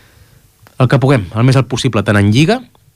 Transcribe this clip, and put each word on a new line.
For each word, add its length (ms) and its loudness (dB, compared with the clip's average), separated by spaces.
el 80 2
que 100 0
puguem, 380 0
el 100 0
més 80 2
alt 160 0
possible, 320 -4
tant 160 0
en 160 2
Lliga, 300 0